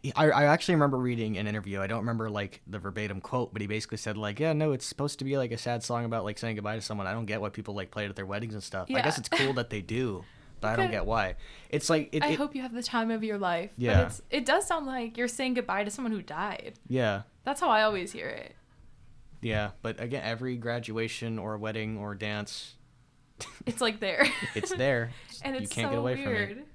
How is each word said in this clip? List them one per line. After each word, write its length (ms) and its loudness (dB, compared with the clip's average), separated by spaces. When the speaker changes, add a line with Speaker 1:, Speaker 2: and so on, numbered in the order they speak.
Speaker 1:
I, 160 8
I 140 8
actually 320 6
remember 200 6
reading 400 0
an 120 0
interview. 320 -2
I 80 0
don't 120 0
remember, 300 -2
like, 380 -4
the 100 -6
verbatim 420 -4
quote, 320 -2
but 80 -4
he 60 -2
basically 320 -4
said, 180 -4
like, 220 -4
"Yeah, 140 2
no, 180 4
it's 160 -2
supposed 320 -4
to 60 -4
be, 120 0
like, 140 0
a 80 -4
sad 240 -2
song 220 -2
about, 200 -2
like, 140 -4
saying 160 -2
goodbye 220 -2
to 40 -4
someone. 280 -4
I 40 0
don't 140 -2
get 140 -2
why 80 -2
people, 260 -6
like, 160 -6
play 140 -4
it 60 -4
at 60 -10
their 100 -6
weddings 280 -4
and 80 -6
stuff. 260 -6
I 60 -2
Speaker 2:
Yeah. 80 4
Speaker 1:
guess 160 2
it's 100 -6
cool 260 4
that 160 0
they 100 -2
do, 440 -2
but 80 0
I 80 2
don't 100 4
Speaker 2:
Okay. 80 0
Speaker 1:
get 120 0
why." 280 2
It's 200 0
like, 220 4
it, 100 2
Speaker 2:
I 60 4
Speaker 1:
it 100 2
Speaker 2:
hope 160 -2
you 80 -4
have 100 -6
the 120 -4
time 260 0
of 140 0
your 120 0
life. 400 0
Speaker 1:
Yeah. 200 4
Speaker 2:
But 100 8
it's, 240 -8
it 160 0
does 180 6
sound 220 0
like 300 -4
you're 100 2
saying 280 0
goodbye 280 0
to 80 -2
someone 220 -2
who 100 -2
died. 520 -6
Speaker 1:
Yeah. 360 2
Speaker 2:
That's 180 -2
how 80 4
I 140 8
always 300 2
hear 160 -6
it. 260 -10
Speaker 1:
Yeah, 300 0
but 180 -4
again, 240 -4
every 320 -2
graduation 840 -2
or 180 -4
wedding 400 -2
or 160 -4
dance, 640 -6
Speaker 2:
It's, 140 -4
like, 180 2
there. 260 2
Speaker 1:
<laughs> 140 -6
it's 180 -2
there. 380 2
Speaker 2:
<laughs> 180 -16
And 120 -4
Speaker 1:
You 60 -4
Speaker 2:
it's 100 -6
Speaker 1:
can't 160 0
Speaker 2:
so 20 0
Speaker 1:
get 80 0
away 160 0
from 80 -4
it. 60 -4
Speaker 2:
weird. 340 -2